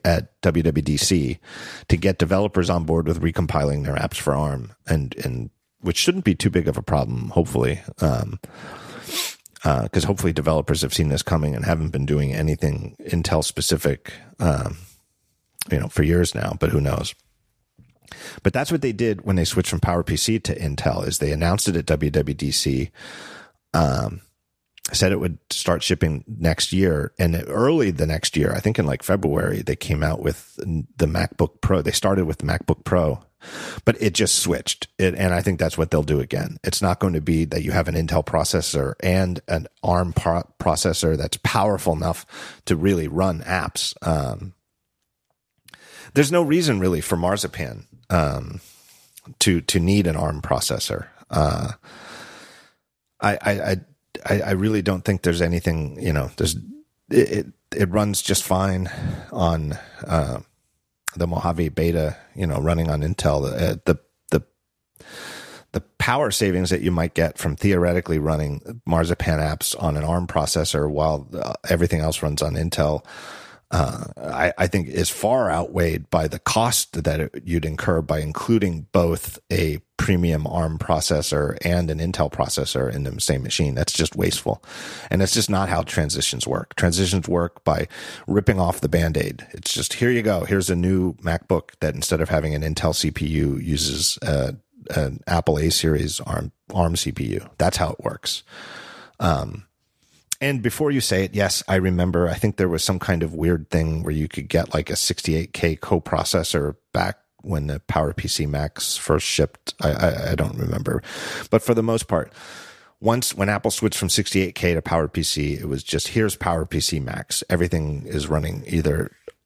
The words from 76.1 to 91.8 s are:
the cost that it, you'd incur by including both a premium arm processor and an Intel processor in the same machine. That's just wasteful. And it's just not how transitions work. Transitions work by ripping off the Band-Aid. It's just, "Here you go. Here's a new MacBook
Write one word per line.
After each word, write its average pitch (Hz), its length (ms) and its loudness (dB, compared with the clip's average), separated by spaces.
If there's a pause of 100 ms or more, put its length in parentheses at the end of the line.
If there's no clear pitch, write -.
the 78 120 -6
cost - 640 0
that 78 160 0
it, - 240 -6
you'd 85 220 -2
incur 82 340 0
by 76 200 -2
including 85 720 0
both 85 460 0 (140)
a 82 300 0 (160)
premium 85 480 2
arm 80 320 -2
processor 73 800 0
and 87 300 2
an 76 80 -4
Intel 82 340 0
processor 65 580 -2
in 71 120 -4
the 67 180 -6
same 67 220 0
machine. 69 320 0
That's - 180 0
just - 240 0
wasteful. - 480 0 (460)
And 92 100 4
it's 95 140 2
just 110 160 2
not 95 180 2
how 82 140 0
transitions 71 640 -2
work. - 300 -4
Transitions 90 520 2
work 85 340 -2
by 80 260 0 (380)
ripping 98 320 2
off 87 220 2
the - 80 2
Band-Aid. 80 640 0
It's - 240 -6
just, - 180 -4
"Here 120 180 2
you 120 120 2
go. 98 220 2
Here's 95 260 2
a 90 60 2
new 90 400 2
MacBook 85 640 -2